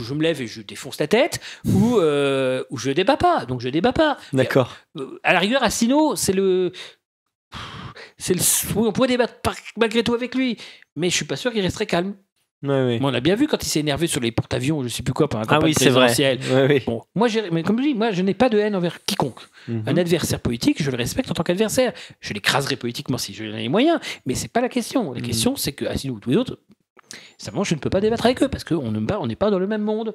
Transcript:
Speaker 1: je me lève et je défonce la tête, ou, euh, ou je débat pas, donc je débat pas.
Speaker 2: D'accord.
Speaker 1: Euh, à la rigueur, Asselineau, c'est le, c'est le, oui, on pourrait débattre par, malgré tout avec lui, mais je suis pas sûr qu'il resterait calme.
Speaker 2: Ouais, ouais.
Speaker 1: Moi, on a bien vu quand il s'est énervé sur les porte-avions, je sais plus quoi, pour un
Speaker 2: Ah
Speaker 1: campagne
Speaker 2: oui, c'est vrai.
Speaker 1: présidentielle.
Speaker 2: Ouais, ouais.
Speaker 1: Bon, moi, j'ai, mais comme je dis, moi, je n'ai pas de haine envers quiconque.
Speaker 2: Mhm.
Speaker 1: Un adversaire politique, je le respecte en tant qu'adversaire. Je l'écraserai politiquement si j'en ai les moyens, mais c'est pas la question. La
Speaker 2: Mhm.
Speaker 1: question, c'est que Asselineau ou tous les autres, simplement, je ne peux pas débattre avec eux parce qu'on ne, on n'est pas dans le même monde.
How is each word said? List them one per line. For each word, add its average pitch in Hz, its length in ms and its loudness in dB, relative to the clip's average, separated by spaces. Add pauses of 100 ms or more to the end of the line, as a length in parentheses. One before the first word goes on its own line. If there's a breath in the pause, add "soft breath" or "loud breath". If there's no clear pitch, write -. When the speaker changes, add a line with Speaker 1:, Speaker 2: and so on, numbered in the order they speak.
Speaker 1:
je 127 100 -6
me 151 80 -2
lève 156 180 0
et 120 60 -6
je 110 160 -12
défonce - 380 -10
la 151 80 -2
tête, 269 320 2 (260 loud breath)
ou, 220 320 4
euh, 139 720 2
ou 135 80 -6
je 131 140 -2
débat 190 240 2
pas, 320 280 2
donc 123 160 -4
je 123 80 -6
débat 175 240 2
pas. 302 240 2 (160 loud breath)
Speaker 2:
D'accord. 127 440 2 (200 loud breath)
Speaker 1:
Euh, 135 280 -10
à 151 80 6
la 180 80 4
rigueur, 240 240 2
Asselineau, 254 500 2
c'est 180 180 -2
le, 185 380 2 (1500 loud breath)
c'est - 160 -2
le, 175 60 -2 (380)
oui, 226 100 2
on 190 40 0
pourrait 240 160 2
débattre 240 320 0
par, 202 140 -2 (220)
malgré 226 260 2
tout 233 120 0
avec 247 200 -4
lui, 254 220 0 (400 loud breath)
mais 170 140 0
je - 60 0
suis - 80 -2
pas 143 120 -6
sûr 240 160 -4
qu'il 220 80 0
resterait 185 260 -2
calme. 185 280 -2 (480)
Speaker 2:
Ouais, 139 60 -4
ouais. 131 320 2
Speaker 1:
Moi, 139 100 0
on 123 40 0
a 123 60 0
bien 165 140 2
vu 294 140 2
quand - 120 -2
il - 60 -8
s'est - 140 0
énervé 151 260 0
sur 147 140 -2
les 117 100 0
porte-avions, 131 540 -2
je 120 40 -4
sais 113 140 -8
plus 131 100 -2
quoi, 147 160 2
pour 110 120 -4
un - 20 -2
Speaker 2:
Ah 110 40 -4
Speaker 1:
campagne 151 240 4
Speaker 2:
oui, 151 60 2
c'est 139 140 4
vrai. 127 160 6
Speaker 1:
présidentielle. 123 320 4 (140)
Speaker 2:
Ouais, 131 160 6
ouais. 143 180 4
Speaker 1:
Bon, 117 160 -4 (140)
moi, 220 100 2
j'ai, 214 240 -2
mais 165 140 0
comme 202 140 0
je 254 40 0
dis, 294 120 2
moi, 220 180 0
je 180 100 0
n'ai 196 120 0
pas 254 140 4
de 214 120 2
haine 208 160 0
envers 175 280 -4
quiconque. - 360 -4 (260 loud breath)
Speaker 2:
Mhm. 117 220 -4
Speaker 1:
Un 147 80 2
adversaire 170 420 2
politique, 123 420 0
je 139 120 -2
le 127 40 -4
respecte - 360 -4
en - 20 -6
tant 170 80 -2
qu'adversaire. 208 500 0 (280 loud breath)
Je - 120 -10
l'écraserai 135 440 0
politiquement 120 420 -4
si - 160 -8
j'en 110 120 -10
ai 110 160 -6
les 113 60 -2
moyens, 262 300 2 (280 loud breath)
mais 127 100 -4
c'est - 160 -6
pas 233 80 0
la 247 80 0
question. 220 440 -4
La 117 60 -10
Speaker 2:
Mhm. 123 80 -6
Speaker 1:
question, 120 300 0
c'est - 160 -4
que - 140 -8
Asselineau - 280 -4
ou 104 60 -10
tous 117 100 -4
les 147 60 4
autres, - 240 -2 (760 loud breath)
simplement, 139 280 -6
je - 100 0
ne 143 60 -4
peux - 100 -4
pas - 100 0
débattre 220 260 0
avec 247 180 2
eux 269 40 2
parce - 140 -8
qu'on 139 300 -2
ne, 107 260 -2
on 156 80 -4
n'est 110 100 -4
pas 214 140 2
dans 190 80 2
le 185 80 -2
même 214 160 -2
monde. 214 320 -4